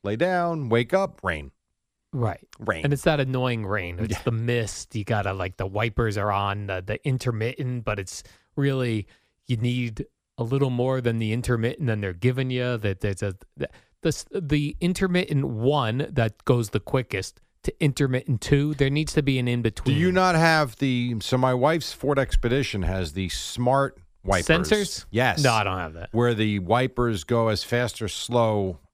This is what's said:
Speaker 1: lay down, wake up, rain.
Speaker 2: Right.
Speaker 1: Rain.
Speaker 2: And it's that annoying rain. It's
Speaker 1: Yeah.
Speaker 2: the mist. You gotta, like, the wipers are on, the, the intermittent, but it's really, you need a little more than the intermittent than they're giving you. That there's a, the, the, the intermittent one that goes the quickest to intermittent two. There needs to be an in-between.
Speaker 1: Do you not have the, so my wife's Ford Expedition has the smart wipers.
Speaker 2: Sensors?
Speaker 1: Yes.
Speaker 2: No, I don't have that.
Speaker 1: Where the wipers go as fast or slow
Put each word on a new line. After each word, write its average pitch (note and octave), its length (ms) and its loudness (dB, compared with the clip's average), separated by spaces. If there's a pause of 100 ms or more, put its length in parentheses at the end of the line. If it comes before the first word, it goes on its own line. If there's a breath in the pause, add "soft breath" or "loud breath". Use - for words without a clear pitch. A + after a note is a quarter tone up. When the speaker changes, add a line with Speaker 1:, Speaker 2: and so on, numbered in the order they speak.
Speaker 1:
lay G#2 140 -2
down, E3+ 520 0
wake A#2 240 2
up, F#3+ 320 0
rain. D2+ 260 -2 (640)
Speaker 2:
Right. A#2 340 -4 (120)
Speaker 1:
Rain. G#2 260 -2
Speaker 2:
And C#3+ 80 2
it's C#3 120 -2
that D3+ 160 4
annoying B2+ 440 0
rain. F#2 360 -4
It's G#2+ 120 -2
Speaker 1:
Yeah. - 120 -6
Speaker 2:
the A#2 80 0
mist. A#2 640 -2
You G#2+ 100 -4
gotta, G2+ 280 -2
like, F#2+ 240 -6
the F#2+ 100 -4
wipers G#2+ 520 -2
are G#2 120 0
on, G2+ 360 0
the, F#2 200 -4
the G#2 220 -6
intermittent, B2 800 -4
but G#2 120 -4
it's - 240 -10 (340 soft breath)
really, C3 500 0 (400 soft breath)
you B2 100 0
need A#2+ 480 -2 (320)
a A#2 80 -4
little C3+ 260 0
more B2+ 300 0
than A#2 180 0
the A2 140 0
intermittent A#2+ 540 0
than G#2+ 160 0
they're F#2+ 100 -2
giving B2+ 380 0
you. B2 260 -2
That G#2 240 -2
there's G2+ 220 -2
a, G2 120 -2 (220)
the, - 120 -6 (340 soft breath)
the, D#3+ 220 0 (180)
the D3 400 0
intermittent F3 640 0
one B2+ 640 0
that A2+ 340 -2
goes A#2+ 260 4
the G#2+ 100 -2
quickest - 600 -4 (240)
to - 80 -2 (100)
intermittent C3 600 2
two. D3 320 2
There C3+ 160 2
needs D3 240 0
to D#3 80 4
be C3+ 160 2
an B2 100 0
in-between. A#2+ 460 0
Speaker 1:
Do D3 40 2
you F3+ 140 4
not F#3 220 4
have D#3+ 420 4
the, B2 440 0
so - 180 0
my B2+ 160 4
wife's C#3+ 400 0
Ford C#3 240 0
Expedition A#2+ 640 2
has F2 320 -2
the F#2 160 -4
smart C3 680 0 (260)
wipers. F#2 240 0
Speaker 2:
Sensors? F3+ 640 0
Speaker 1:
Yes. A#2+ 320 2
Speaker 2:
No, C3 120 6
I G#2+ 100 2
don't F#2 140 -2
have D#2+ 160 -8
that. E2 180 -14
Speaker 1:
Where A#2+ 220 2
the G#2 240 0
wipers A2+ 680 0
go A#2 240 2
as G#2+ 160 -2
fast A#2+ 380 -2
or G#2 60 -6
slow G#2+ 720 0 (140)